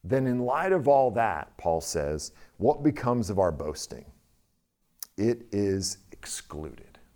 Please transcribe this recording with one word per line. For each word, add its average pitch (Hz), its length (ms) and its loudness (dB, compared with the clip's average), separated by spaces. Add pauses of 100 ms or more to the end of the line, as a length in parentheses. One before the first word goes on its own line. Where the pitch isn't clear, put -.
then 131 240 2
in 123 100 0
light 143 320 0
of 160 160 2
all 135 240 6
that, 101 460 0
Paul 82 240 0
says, 76 500 -4 (280)
what 147 260 2
becomes 123 440 0
of 98 120 0
our 90 100 4
boasting? - 540 -10 (1120)
It 117 340 -2
is 98 480 -2 (140)
excluded. - 880 -12 (160)